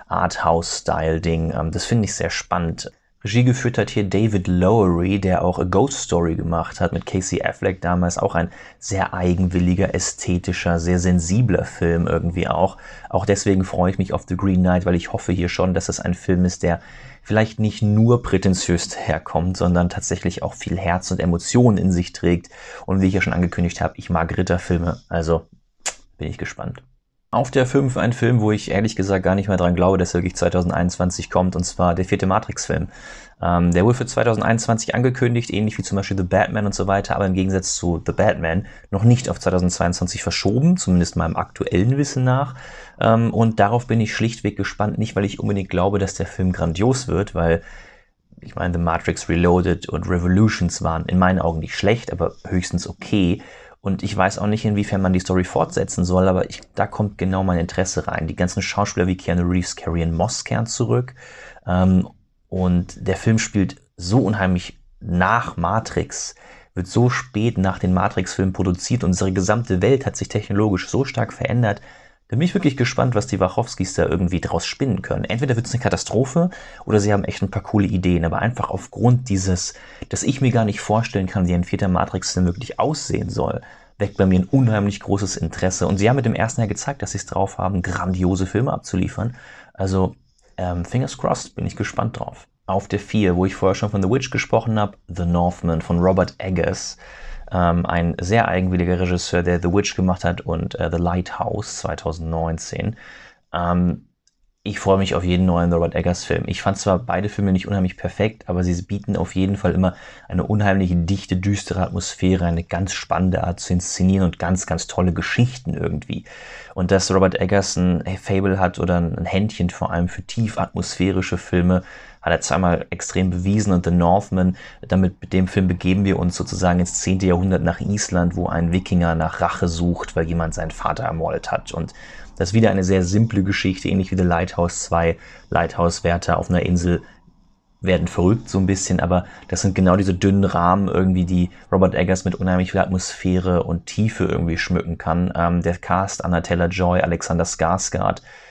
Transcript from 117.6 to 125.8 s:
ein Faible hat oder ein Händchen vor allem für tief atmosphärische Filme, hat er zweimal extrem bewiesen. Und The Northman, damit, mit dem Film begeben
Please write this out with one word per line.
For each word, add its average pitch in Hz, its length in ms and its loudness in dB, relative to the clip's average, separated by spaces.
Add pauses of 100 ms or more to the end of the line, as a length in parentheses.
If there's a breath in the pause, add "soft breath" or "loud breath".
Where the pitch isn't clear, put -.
ein 90 280 2 (160)
Faible 95 400 0
hat 90 180 0
oder 90 200 2
ein 85 260 -2
Händchen 95 460 -2
vor - 200 -4
allem 87 160 0
für 92 160 -6
tief 110 340 -4
atmosphärische 92 800 -2
Filme, 90 440 2 (380 loud breath)
hat 82 140 0
er 82 80 -2
zweimal 87 480 0
extrem - 400 -2
bewiesen. 98 420 0
Und 87 140 2
The 87 40 2
Northman, 90 680 4 (280 loud breath)
damit, 92 360 0
mit - 100 -10
dem 92 160 2
Film 95 200 2
begeben 92 360 2